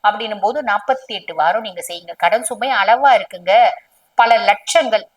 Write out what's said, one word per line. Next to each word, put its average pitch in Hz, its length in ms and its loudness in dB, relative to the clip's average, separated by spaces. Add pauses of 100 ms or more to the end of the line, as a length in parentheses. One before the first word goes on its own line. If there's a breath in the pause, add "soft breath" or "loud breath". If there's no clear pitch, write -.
அப்படின்னும் 214 380 -2
போது 240 200 -2
நாற்பத்தி 247 520 -4
எட்டு 180 220 -12
வாரம் 170 260 0
நீங்க 185 200 -12
செய்யுங்க. 170 360 -14
கடன் 208 260 0
சுமை 247 280 -6
அளவா 240 420 2
இருக்குங்க, 185 380 -2 (680)
பல 233 200 4
லட்சங்கள் 220 680 0 (120)